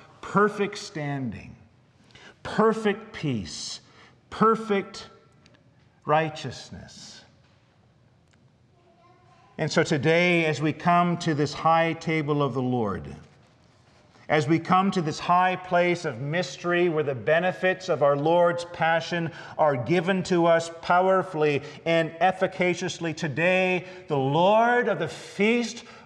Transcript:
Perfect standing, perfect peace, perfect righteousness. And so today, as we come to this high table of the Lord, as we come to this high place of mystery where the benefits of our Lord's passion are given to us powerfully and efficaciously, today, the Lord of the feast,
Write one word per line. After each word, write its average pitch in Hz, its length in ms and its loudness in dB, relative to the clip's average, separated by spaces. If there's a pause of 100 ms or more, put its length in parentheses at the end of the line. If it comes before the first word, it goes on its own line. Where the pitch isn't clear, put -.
(200)
Perfect 202 580 0
standing, 139 800 -8 (880)
perfect 214 680 0
peace, - 680 -8 (500)
perfect 214 800 0 (1000)
righteousness. - 1160 -6 (2250)
And 151 120 -2
so 170 120 2
today, 165 640 2
as 147 160 -2
we 151 100 0
come 175 460 2
to 165 160 -2
this 143 180 -2
high 165 420 2
table 156 460 -2
of 135 140 0
the 131 80 -2
Lord, 98 540 -4 (1120)
as 143 200 2
we 160 100 4
come 185 320 2
to 190 120 -2
this 151 160 -4
high 180 380 2
place 175 500 0
of 120 140 -6
mystery 175 680 -2
where 156 160 0
the 139 100 -2
benefits 175 760 0
of 147 120 2
our 143 140 4
Lord's 170 500 2
passion 165 640 -2 (280)
are 147 180 4
given 175 460 0
to 170 240 2
us 165 240 4 (100)
powerfully 180 800 2 (240)
and 165 340 2
efficaciously, 180 960 -2
today, 180 720 0 (240)
the 151 80 0
Lord 208 720 4
of 196 100 -2
the 160 100 -4
feast, 226 760 -2 (220)